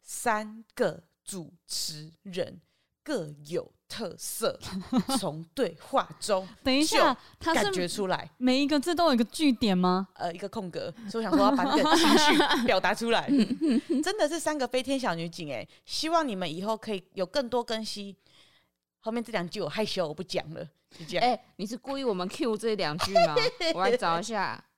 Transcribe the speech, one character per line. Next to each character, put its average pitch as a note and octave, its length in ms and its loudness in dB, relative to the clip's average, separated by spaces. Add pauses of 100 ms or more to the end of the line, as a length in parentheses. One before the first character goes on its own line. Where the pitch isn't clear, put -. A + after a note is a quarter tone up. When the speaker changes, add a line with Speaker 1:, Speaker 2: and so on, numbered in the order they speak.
Speaker 1:
三 A3 600 -6 (100)
个 F#3 300 -2 (200)
主 F3+ 300 -12 (140)
持 D#3 440 -8 (120)
人 F3+ 360 -8 (440)
各 G3 260 -4 (160)
有 D#3 260 -6 (160)
特 - 300 -10
色， - 420 -4 (600)
从 D#3+ 340 -6
对 G#3 260 -2
话 - 300 -2 (100)
中 F#3+ 260 -2 (180)
Speaker 2:
等 C4 100 2
一 C#4+ 100 4
下， D#4+ 320 4 (240)
Speaker 1:
就 E4 140 0
感 A3 180 2
觉 F3+ 160 -2
出 G3 200 -4
来。 F3+ 100 0
Speaker 2:
他 - 60 -8
是 - 140 -18
每 B3+ 220 2
一 C#4+ 80 2
个 D4 120 2
字 E4+ 140 0
都 E4+ 120 2
有 D4 80 6
一 A#3+ 40 4
个 A#3 80 4
句 D4+ 260 2
点 G#3 260 2
吗？ F3+ 380 2
Speaker 1:
呃， E3+ 180 -6
一 F#3 40 -12
个 G3 120 -8
空 G3 200 -8
格， D#3 240 -8 (160)
所 A3+ 120 -4
以 A3 40 -4
我 G3 40 -2
想 C#4+ 80 4
说 D4 80 8
要 D4 100 6
把 - 80 2
那 - 140 2
个 D4 180 4
情 - 220 8
绪 D4 480 6
表 G3 140 4
达 F#3 140 2
出 A#3 180 -2
来。 F3+ 180 2 (340)
<laughs> D4 400 2
真 G4 140 -2
的 D#4 100 2
是 D#4+ 120 -2
三 D4+ 180 -2
个 B3+ 100 -2
飞 B3+ 160 0
天 C4+ 160 -2
小 A3+ 160 0
女 E3 140 -6
警 E3 200 -10
欸， A#2 160 -8 (200)
希 - 240 -4
望 E4 180 2
你 G#3+ 80 -4
们 F3+ 160 -4
以 E3+ 120 -6
后 A3 120 -2
可 G#3+ 180 -8
以 F#3 80 -6 (120)
有 F#3 120 -2
更 B3+ 220 -2
多 A#3 160 -2
更 A3 220 -6
新。 G3+ 280 -10 (840)
后 A3+ 120 -6
面 A#3 120 -2
这 A#3 80 -12
两 F3+ 160 -4
句 G3+ 140 -8
我 D3+ 80 -4
害 G3 160 -2
羞， F#3 200 -2
我 D3+ 80 -6
不 - 80 -10
讲 - 220 -6 (100)
了， E3+ 120 -10 (260)
就 - 160 -18
这 F3 80 -8
样。 G3 100 2
Speaker 3:
欸， B3 140 2 (160)
你 G3 100 -6
是 A3 120 -10
故 C#4 200 -8
意 C#4 60 -4
我 A#3 100 0
们 F3+ 140 -2
cue A3+ 300 -2
这 A3 180 -2
两 D#3+ 220 -2
句 - 160 -4
吗？ E5+ 220 4 (200)
Speaker 1:
<laughs> E4 180 -2
Speaker 3:
我 E4+ 80 -2
来 G#4 140 2
找 E3+ 240 0
一 G3 40 -6
下。 G#3 380 -4 (160)